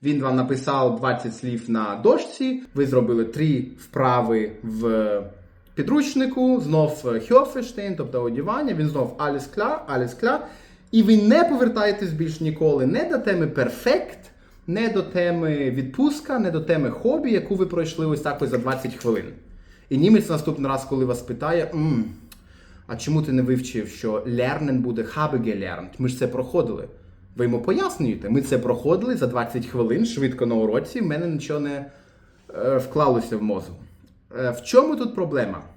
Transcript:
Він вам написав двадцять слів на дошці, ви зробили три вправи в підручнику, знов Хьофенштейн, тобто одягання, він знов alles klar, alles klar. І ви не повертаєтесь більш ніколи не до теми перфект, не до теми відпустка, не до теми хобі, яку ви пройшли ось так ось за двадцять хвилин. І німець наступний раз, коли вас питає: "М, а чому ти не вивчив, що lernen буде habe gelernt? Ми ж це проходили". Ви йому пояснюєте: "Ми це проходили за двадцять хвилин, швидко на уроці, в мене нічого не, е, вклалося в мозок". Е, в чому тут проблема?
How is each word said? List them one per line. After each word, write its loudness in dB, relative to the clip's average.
Він 0
вам 0
написав 0
двадцять -2
слів -6
на 0
дошці, 2
ви 2
зробили 2
три 0
вправи 0
в 0
підручнику, 2
знов 0
Хьофенштейн, 2
тобто -4
одягання, -2
він 0
знов -2
alles -4
klar, -2
alles -2
klar. 2
І 6
ви 8
не 6
повертаєтесь 2
більш -4
ніколи 2
не 2
до -2
теми 0
перфект, 0
не 0
до 0
теми 0
відпустка, -2
не 0
до -2
теми 0
хобі, 0
яку 0
ви 2
пройшли -2
ось 0
так -4
ось -2
за 0
двадцять -4
хвилин. -2
І 0
німець 6
наступний -2
раз, -2
коли 0
вас -2
питає: -2
"М, 0
а -8
чому 0
ти -2
не 4
вивчив, 0
що -4
lernen 0
буде -2
habe -2
gelernt? -4
Ми 0
ж -6
це 0
проходили". -2
Ви 0
йому 0
пояснюєте: -2
"Ми 4
це 0
проходили 0
за 0
двадцять -4
хвилин, 0
швидко -2
на 0
уроці, 0
в 0
мене -2
нічого -4
не, -6
е, 2
вклалося 0
в -2
мозок". -4
Е, -2
в -8
чому 6
тут -4
проблема? -2